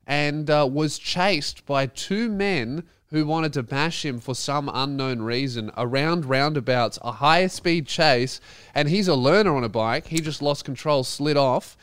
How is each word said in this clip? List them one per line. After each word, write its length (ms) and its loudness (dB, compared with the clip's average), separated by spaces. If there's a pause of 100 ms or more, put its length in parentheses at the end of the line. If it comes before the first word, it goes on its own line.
and, 440 -2
uh, 220 4
was 280 -2
chased 640 -2
by 220 0
two 420 -4
men 540 -2 (240)
who 180 0
wanted 280 0
to 100 -2
bash 400 -2
him 160 -6
for 160 -8
some 380 -2
unknown 480 -2
reason 560 -4
around 480 0
roundabouts, 800 0
a 100 -6
high 340 4
speed 400 -2
chase. 540 2 (320)
And 160 0
he's 180 2
a 80 4
learner 400 4
on 80 0
a 60 -2
bike. 380 -2
He 120 -2
just 220 -4
lost 240 -2
control, 380 0
slid 340 -2
off. 460 0